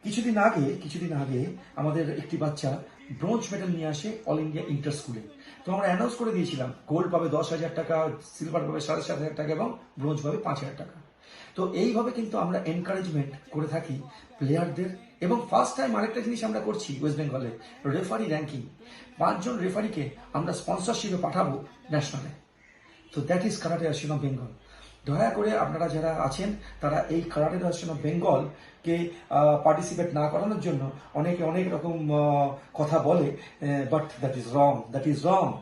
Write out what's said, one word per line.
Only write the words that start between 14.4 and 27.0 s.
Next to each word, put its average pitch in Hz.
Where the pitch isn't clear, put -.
এবং 226
ফার্স্ট -
টাইম 254
আরেকটা 220
জিনিস 220
আমরা 214
করছি 151
ওয়েস্ট 147
বেঙ্গলে, 131
রেফারি 185
র্যাঙ্কিং। 151
পাঁচজন 208
রেফারিকে 185
আমরা 170
স্পন্সরশিপে 190
পাঠাবো 143
ন্যাশনালে। 143
তো 147
that 175
is -
Karate 165
Association 151
of 143
Bengal। 127
দয়া 196
করে 214
আপনারা 156
যারা 156
আছেন, 185
তারা 151